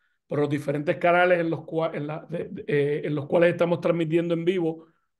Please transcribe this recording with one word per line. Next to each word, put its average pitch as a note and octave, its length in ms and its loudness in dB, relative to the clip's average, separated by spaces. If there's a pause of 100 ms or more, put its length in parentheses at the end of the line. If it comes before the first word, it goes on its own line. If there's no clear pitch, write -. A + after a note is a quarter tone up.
(260)
por C3+ 140 -2
los D3 80 2
diferentes D3 480 -2
canales F3 440 4
en E3 100 -2
los D3 100 -4
cua-, D#3+ 340 -4
en D3 120 -6
la, D3+ 180 -10
de, - 260 -8
de, - 160 -12
eh, D3 380 0
en D3+ 100 -2
los C#3 120 -4
cuales F3 260 4
estamos E3+ 300 0
transmitiendo E3+ 500 0
en E3 140 -2
vivo, E3 400 -2 (340)